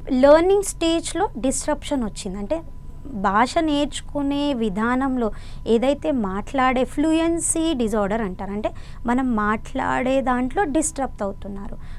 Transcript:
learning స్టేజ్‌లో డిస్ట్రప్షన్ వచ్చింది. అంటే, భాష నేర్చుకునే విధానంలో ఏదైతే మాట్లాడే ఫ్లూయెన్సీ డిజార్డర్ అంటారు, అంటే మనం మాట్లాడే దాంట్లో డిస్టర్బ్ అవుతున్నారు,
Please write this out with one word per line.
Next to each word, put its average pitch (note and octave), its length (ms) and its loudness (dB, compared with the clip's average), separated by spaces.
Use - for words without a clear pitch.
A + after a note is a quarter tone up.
learning D#4+ 500 6
స్టేజ్‌లో E4 680 -2
డిస్ట్రప్షన్ C4+ 680 -2
వచ్చింది. G3 340 -6
అంటే, D4+ 240 -4
భాష G#3 520 2
నేర్చుకునే C#4+ 960 0
విధానంలో A#3 760 0
ఏదైతే C4+ 440 2
మాట్లాడే B3+ 760 0
ఫ్లూయెన్సీ E4 920 2
డిజార్డర్ A3 480 0
అంటారు, F#3+ 280 -6
అంటే G#3 200 -4
మనం B3 300 2
మాట్లాడే B3+ 840 0
దాంట్లో B3+ 440 0
డిస్టర్బ్ C#4 580 -2
అవుతున్నారు, G3 540 -8